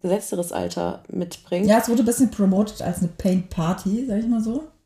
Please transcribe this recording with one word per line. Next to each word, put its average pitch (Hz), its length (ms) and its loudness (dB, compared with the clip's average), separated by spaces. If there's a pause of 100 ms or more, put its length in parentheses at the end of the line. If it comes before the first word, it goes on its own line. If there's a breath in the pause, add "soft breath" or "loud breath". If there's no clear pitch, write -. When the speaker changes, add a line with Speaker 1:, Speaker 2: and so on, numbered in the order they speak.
Speaker 1:
gesetzteres 180 500 -2
Alter - 580 -4
mitbringt. 180 560 -4
Speaker 2:
Ja, 214 120 6
es 247 100 0
wurde 233 160 4
ein - 20 2
bisschen 240 240 2
promotet 196 520 2
als - 160 -4
eine 175 100 0
Paint 185 420 0
Party, 185 560 -2
sag 208 140 -2
ich 226 80 -2
mal 226 140 2
so. 233 200 -2 (240)